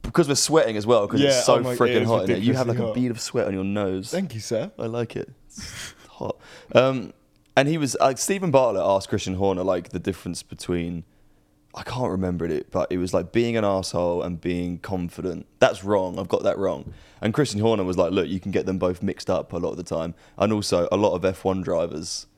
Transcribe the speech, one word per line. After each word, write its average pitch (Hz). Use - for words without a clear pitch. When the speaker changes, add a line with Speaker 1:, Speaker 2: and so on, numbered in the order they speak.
Speaker 1:
Because -
we're 139
sweating 123
as 104
well, 110
'cause 117
Speaker 2:
Yeah, 139
Speaker 1:
it's 127
so 123
Speaker 2:
oh 117
my, 123
it 120
Speaker 1:
freaking 120
Speaker 2:
is 120
Speaker 1:
hot 107
in 95
here. 92
You 117
have, 127
like, 117
Speaker 2:
ridiculously 110
Speaker 1:
a 117
Speaker 2:
hot. 104
Speaker 1:
bead 123
of 113
sweat -
on 98
your 95
nose. 98
Speaker 2:
Thank 170
you, 110
sir. 120
Speaker 1:
I 117
like 117
it. -
It's -
hot. -
Um, 127
and 139
he 160
was, 139
like, 131
Stephen 190
Bartlett 117
asked 95
Christian 95
Horner, 95
like, 92
the 92
difference 90
between, 87
I -
can't 123
remember 90
it, 80
but -
it 90
was, 90
like, 87
being 117
an 107
arsehole 90
and 87
being 87
confident. 87
"That's 117
wrong. 95
I've 92
got -
that 98
wrong." 90
And 110
Christian 104
Horner 110
was 92
like, 87
"Look, 90
you 90
can 98
get 92
them 95
both 90
mixed -
up 87
a -
lot 85
of -
the 90
time. 82
And 107
also, 98
a 92
lot 101
of 87
F 92
one 95
drivers 82